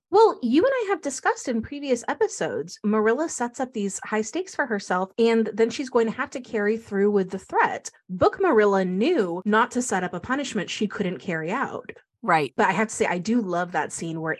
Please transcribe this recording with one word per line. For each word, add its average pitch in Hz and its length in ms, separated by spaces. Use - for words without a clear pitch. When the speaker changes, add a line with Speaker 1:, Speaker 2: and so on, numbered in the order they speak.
Speaker 1:
Well, 403 320
you 269 220
and 554 100
I 480 140
have 370 140
discussed 359 440
in 226 160
previous 277 460
episodes, 165 760
Marilla 220 460
sets 240 320
up 254 120
these 202 320
high 214 180
stakes 339 340
for 285 100
herself, 190 540
and 226 340
then 226 160
she's 254 180
going 226 220
to - 60
have 277 140
to 269 100
carry 214 360
through 208 360
with 190 180
the 190 80
threat. - 500
Book 185 320
Marilla 208 440
knew 185 600
not 220 260
to 247 100
set 196 220
up 180 120
a 175 40
punishment 240 500
she 208 200
couldn't 185 300
carry 160 340
out. - 400
Speaker 2:
Right. 151 340
Speaker 1:
But 202 140
I - 20
have 220 160
to - 60
say, 214 120
I 175 120
do 220 220
love 180 300
that 165 220
scene 165 280
where 160 200